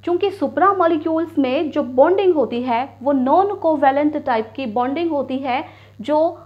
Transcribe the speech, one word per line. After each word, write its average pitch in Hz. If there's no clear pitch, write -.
चूँकि 349
supra 339
molecules 330
में 269
जो 294
बॉन्डिंग 359
होती 240
है 247
वो 285
non 320
covalent 294
टाइप 226
की 269
बॉन्डिंग 262
होती 262
है 269
जो 294